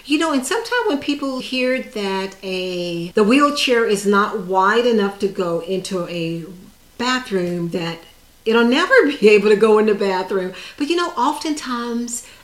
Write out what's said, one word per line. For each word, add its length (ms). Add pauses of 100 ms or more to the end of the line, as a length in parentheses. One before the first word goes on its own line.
You 120
know, 140
and 140
sometimes 400
when 120
people 420
hear 420
that 600
a, 680
the 140
wheelchair 600
is 220
not 400
wide 400
enough 320
to 100
go 320
into 480
a 360 (520)
bathroom, 720
that 280 (480)
it'll 180
never 300 (120)
<laughs> 140
be 80
able 220
to 60
go 220
in 80
the 80
bathroom. 600 (240)
But, 100
you 80
know, 140
oftentimes 1160 (180)